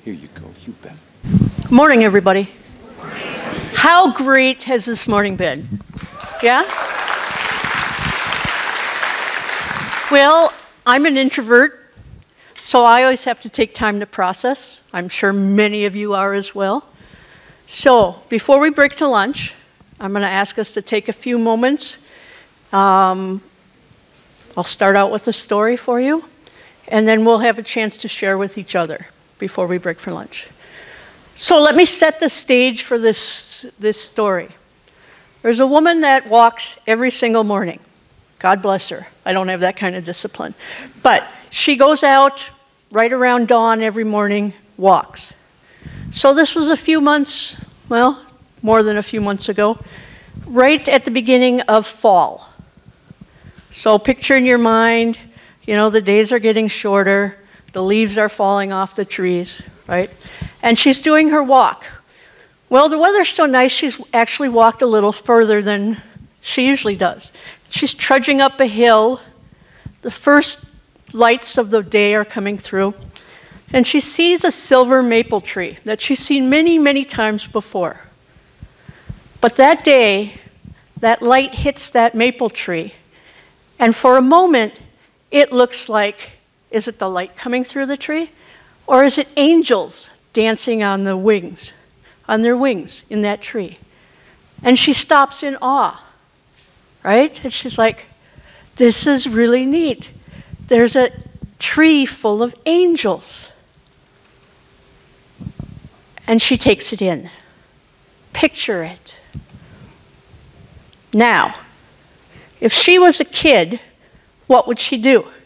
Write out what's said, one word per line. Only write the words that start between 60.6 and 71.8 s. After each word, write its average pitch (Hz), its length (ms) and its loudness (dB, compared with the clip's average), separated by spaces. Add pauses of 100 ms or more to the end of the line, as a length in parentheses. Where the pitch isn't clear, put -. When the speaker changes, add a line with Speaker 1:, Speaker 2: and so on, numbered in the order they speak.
Speaker 2:
And 233 160 2
she's 269 220 2
doing 311 300 2
her 302 120 2
walk. 262 420 2 (840)
Well, 277 200 4
the 311 100 -2
weather's 370 320 2
so 320 160 0
nice, 254 260 2
she's - 280 -4 (140)
actually 233 340 -2
walked 226 320 2
a - 60 2
little 214 240 2
further 220 500 2
than 208 400 -4 (400)
she - 280 -2
usually 240 260 -2
does. - 380 -6 (380)
She's - 220 -4
trudging 269 480 0
up 269 200 0
a 269 60 4
hill. 226 540 2 (800)
The 247 100 -10
first - 580 2 (420)
lights 233 460 0
of 214 140 -2
the 220 100 0